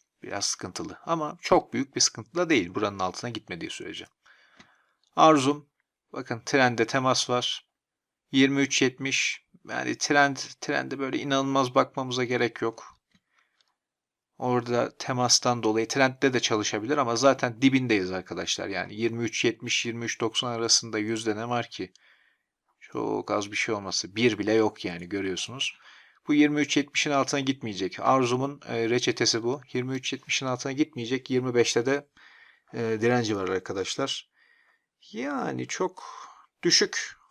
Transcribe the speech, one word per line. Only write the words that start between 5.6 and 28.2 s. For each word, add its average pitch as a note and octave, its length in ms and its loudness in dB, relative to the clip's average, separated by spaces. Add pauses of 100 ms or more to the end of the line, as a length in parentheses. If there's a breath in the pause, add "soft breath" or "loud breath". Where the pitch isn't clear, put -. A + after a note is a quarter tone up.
bakın B2+ 340 -8
trende A#2+ 400 4
temas C3 440 0
var. - 360 -2 (640)
Yirmi C3+ 280 4
üç C3+ 220 0
yetmiş. C3 640 -2 (240)
Yani B2 300 -6
trend, C#3+ 380 4 (240)
trende C3+ 380 -4
böyle C3+ 200 -4
inanılmaz C3+ 560 0
bakmamıza C3 500 0
gerek A#2+ 380 0
yok. - 360 -6 (1400)
Orada A#2+ 600 0
temastan B2 640 2
dolayı A2 260 2
trendde C3 440 2
de A#2+ 80 2
çalışabilir A2 580 0
ama A#2 180 0
zaten B2 460 4
dibindeyiz A#2+ 500 2
arkadaşlar. F2+ 560 -6
Yani F#2 260 -6
yirmi A2+ 300 -2
üç - 200 -4
yetmiş, A#2+ 420 0
yirmi A#2 180 -6
üç - 160 -6
doksan A#2+ 320 -2
arasında A2+ 460 0
yüzde A2 380 -2
ne A2+ 120 -6
var A#2+ 220 -2
ki? - 220 -10 (880 soft breath)
Çok A2 500 -4
az G2+ 200 -2
bir G#2+ 60 -8
şey - 180 -2
olması. G2 420 -6
Bir A2 220 4
bile G#2 140 2
yok A2 320 2
yani F2 240 -8
görüyorsunuz. G2 680 -6 (500 loud breath)
Bu D3+ 60 2
yirmi D3 260 4
üç C#3+ 160 0
yetmişin C#3+ 340 0
altına C#3 300 2
gitmeyecek. A2 600 -4
Arzumun, C3 680 2